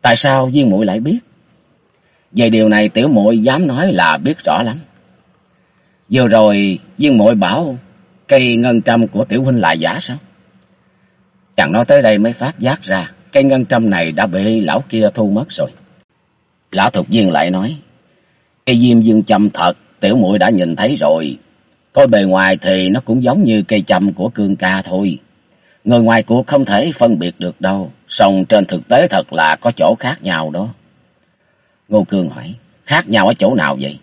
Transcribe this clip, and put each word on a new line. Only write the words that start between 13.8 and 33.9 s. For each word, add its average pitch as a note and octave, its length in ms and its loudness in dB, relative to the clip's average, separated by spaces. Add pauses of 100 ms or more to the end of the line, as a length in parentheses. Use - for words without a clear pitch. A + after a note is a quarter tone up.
này E2+ 220 -2
đã F#2 140 -2
bị G2+ 340 -2
lão F#2 280 -2
kia A2 260 0
thu G#2+ 160 -2
mất G#2+ 180 -2
rồi. - 220 -8 (1040)
Lão G2 180 -2
Thục - 180 -6
Viên G2+ 220 2
lại D#2+ 200 0
nói, G2+ 260 -4 (880)
"Cây A#2+ 140 2
diêm A#2+ 200 4
dương A2 220 2
châm G2+ 280 0
thật, F2 220 -2 (280)
tiểu G2+ 160 0
muội G2+ 220 0
đã F#2+ 120 2
nhìn F2 260 -2
thấy A#2+ 200 -2
rồi. D2+ 420 -2 (540)
Coi C#3 140 4
bề G#2+ 180 2
ngoài F#2+ 320 2
thì F#2+ 320 -2
nó G#2 120 0
cũng B2 220 -2
giống C#3+ 220 0
như A2 180 2
cây G#2 200 -2
châm G2 300 0
của F#2+ 160 -6
Cương G2+ 280 -4
ca F#2+ 260 -4
thôi. F#2 360 -4 (680)
Người A#2+ 160 2
ngoài A2+ 220 2
cuộc A2+ 240 -2
không C#3 180 0
thể A#2+ 340 0
phân A#2 200 2
biệt F2 200 -6
được F2+ 220 -10
đâu, F#2+ 320 -4 (160)
song G2 360 2
trên G2+ 200 2
thực E2+ 240 -8
tế C#3+ 180 2
thật - 260 -4
là D#2 240 0
có A#2+ 200 -4
chỗ E2 220 0
khác B2+ 240 -8
nhau D#2+ 280 -6
đó." F#2 180 -8 (1200)
Ngô G#2 160 2
Cương F2+ 240 -4
hỏi, - 260 -14 (300)
"Khác - 240 -4
nhau - 200 2
ở A#2+ 60 2
chỗ G2+ 200 0
nào C#2+ 260 -2
vậy?" C#2+ 220 -10